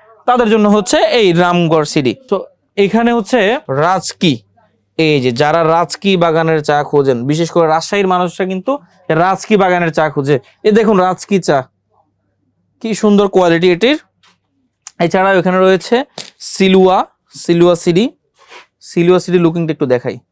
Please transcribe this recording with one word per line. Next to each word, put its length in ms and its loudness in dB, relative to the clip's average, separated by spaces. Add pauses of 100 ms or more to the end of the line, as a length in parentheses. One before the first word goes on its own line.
(260)
তাদের 240 2
জন্য 200 2
হচ্ছে 280 2
এই 360 2
রামগড় 520 2
সিডি। 300 -2 (140)
তো 160 -4 (300)
এখানে 380 0
হচ্ছে 440 0 (120)
রাজকি। 680 -2 (600)
এই 240 2
যে, 100 0
যারা 320 0
রাজকি 540 -2
বাগানের 460 0
চা 200 0
খোঁজেন, 420 -2
বিশেষ 260 -2
করে 160 0
রাজশাহীর 400 -2
মানুষরা 380 -2
কিন্তু 320 -6 (320)
রাজকি 480 0
বাগানের 340 0
চা 180 0
খোঁজে। 300 -2 (240)
এই 80 2
দেখুন 280 2
রাজকি 400 -2
চা, 240 0 (1160)
কি 120 -6
সুন্দর 340 2
কোয়ালিটি 440 2
এটির। 260 0 (1000)
এছাড়াও 400 0
এখানে 200 0
রয়েছে 440 0 (360)
সিলুয়া, 680 2 (320)
সিলুয়া 380 2
সিডি। 340 0 (680)
সিলুয়া 400 0
সিডি 180 -2
লুকিংটা 360 0
একটু 120 -4
দেখাই, 320 -2 (140)